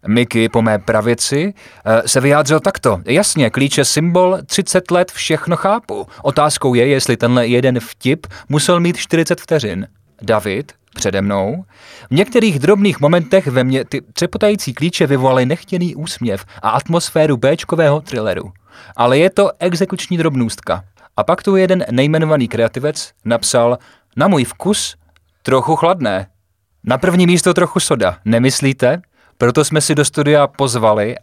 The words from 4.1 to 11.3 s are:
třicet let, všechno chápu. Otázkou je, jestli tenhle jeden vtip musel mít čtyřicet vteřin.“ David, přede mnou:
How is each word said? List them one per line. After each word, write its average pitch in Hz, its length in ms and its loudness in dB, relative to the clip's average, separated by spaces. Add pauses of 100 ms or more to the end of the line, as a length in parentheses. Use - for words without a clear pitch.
třicet - 460 -2
let, 175 200 2
všechno - 440 -4
chápu. 156 520 -4 (160)
Otázkou 143 500 0
je, 120 140 4
jestli 131 300 0
tenhle 120 300 0
jeden 127 320 0
vtip - 480 -4 (220)
musel 160 300 2
mít 175 180 0
čtyřicet 165 440 -2
vteřin.“ 104 460 -4 (340)
David, 107 500 -2 (240)
přede 98 260 -2
mnou: 101 440 -4 (440)